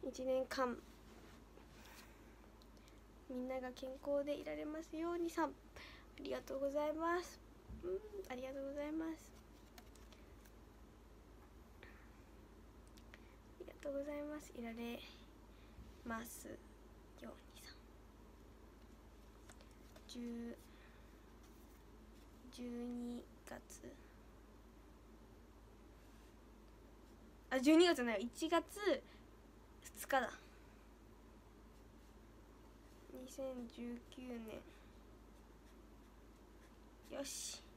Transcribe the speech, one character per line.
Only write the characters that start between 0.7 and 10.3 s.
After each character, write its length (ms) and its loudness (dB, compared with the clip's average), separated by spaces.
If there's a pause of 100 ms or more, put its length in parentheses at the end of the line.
み 100 2
ん 100 4
な 120 4
が 140 0
健 160 -2 (160)
康 180 8
で 120 6
い 100 0
ら 100 2
れ 80 2
ま 200 2
す 120 -6
よ 180 4
う 40 4
に 140 4
さ 160 8
ん、 20 6
あ 0 - (720)
り 80 0
が 120 4
と 160 0
う 20 4
ご 100 8
ざ 160 6
い 80 6
ま 300 6
す。 180 -8 (420)
う 40 0
ん、 120 4 (300)
あ 60 0
り 80 -2
が 60 -2
と 120 -2
う 60 0
ご 60 0
ざ 120 2
い 60 0
ま 140 2 (120)
す。 160 -14 (4000)